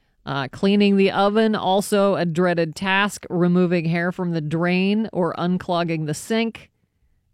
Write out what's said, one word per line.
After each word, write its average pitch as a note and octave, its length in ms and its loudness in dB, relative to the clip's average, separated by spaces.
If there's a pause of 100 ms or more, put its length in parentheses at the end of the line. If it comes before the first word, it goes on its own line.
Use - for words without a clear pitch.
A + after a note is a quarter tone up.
(240)
Uh, C#3 280 -4
cleaning G3+ 440 4
the G3 140 4
oven, G#3 460 2
also G3 580 0
a D#3 100 -2
dreaded E3+ 520 0
task. G3 540 0
Removing F3 560 2
hair E3+ 260 -2
from F3 180 -6
the E3 100 -2
drain F3+ 720 0
or E3+ 220 -2
unclogging E3+ 720 -2
the D3 80 -4
sink, A3+ 560 -4 (640)